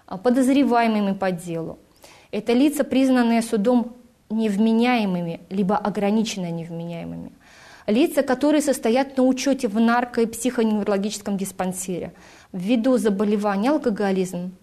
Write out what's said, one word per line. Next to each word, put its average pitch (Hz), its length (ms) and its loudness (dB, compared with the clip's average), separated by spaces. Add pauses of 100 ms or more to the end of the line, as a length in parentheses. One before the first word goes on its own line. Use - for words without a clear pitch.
а, - 100 -10
подозреваемыми 240 960 2
по 190 180 -2
делу. 165 480 -6 (520)
Это 214 240 -2
лица, 294 300 2
признанные 247 580 2
судом 226 540 0 (340)
невменяемыми, 220 1120 0 (100)
либо 196 260 0
ограниченно 202 720 -2
невменяемыми. 170 840 -10 (540)
Лица, 285 360 2
которые 285 400 2
состоят 226 560 0
на 254 60 4
учете 262 440 0
в 202 100 -2
нарко- 233 440 2
и 226 40 2
психоневрологическом 214 1120 -2
диспансере 185 760 -6 (400)
ввиду 226 440 2
заболеваний, 208 720 0
алкоголизм, 190 840 -2 (100)